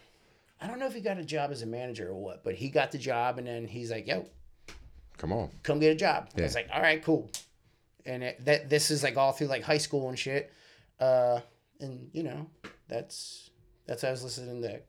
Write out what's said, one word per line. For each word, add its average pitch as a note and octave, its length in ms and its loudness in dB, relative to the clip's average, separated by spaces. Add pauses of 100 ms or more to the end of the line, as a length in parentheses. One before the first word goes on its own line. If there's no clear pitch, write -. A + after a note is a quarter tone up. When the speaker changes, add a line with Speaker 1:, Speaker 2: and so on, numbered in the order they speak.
(600)
Speaker 1:
I E3 60 -8
don't B3 140 -8
know C4+ 60 -2
if A3+ 80 -4
he A#3 60 -8
got G3 180 -2
a E3 60 -6
job C#3+ 280 -2
as A#2+ 100 -6
a A2+ 40 -6
manager A2+ 420 -6
or F#2+ 60 -6
what, F#2+ 280 -8
but F#2 140 -2
he B2+ 120 -4
got C3+ 220 4
the C#3+ 80 -6
job, B2 400 0
and B2 80 -8
then A#2 220 -6
he's A#2 240 -6
like, A2 160 -4
"Yo, F3 180 0 (920)
Speaker 2:
Come D#2+ 140 -2
on. A2 180 -2 (120)
Speaker 1:
come D3 160 0
get D#3 140 8
a - 20 2
job." D#3 400 0
I - 40 0
Speaker 2:
Yeah. E2+ 80 2
Speaker 1:
was - 100 -2
like, A#2 160 -2
"All D3+ 100 2
right, D#3 180 4
cool." - 300 2 (720)
And B2+ 200 -6
it, B2 200 -8
that, D3 240 4
this D3+ 220 4
is, D3 140 2
like, C3 120 0
all C3+ 140 6
through, C#3+ 160 0
like, C3 160 0
high D#3 160 4
school C#3 300 0
and B2+ 100 -4
shit. C#3 340 -2 (460)
Uh, B2 420 6 (380)
and, B2+ 340 -10
you E3 120 -2
know, D3 260 -6 (380)
that's, - 640 -8 (360)
that's A#2+ 160 -6
how C3+ 60 0
I - 20 0
was B2+ 140 -6
listening B2 380 -8
to G#2+ 260 -6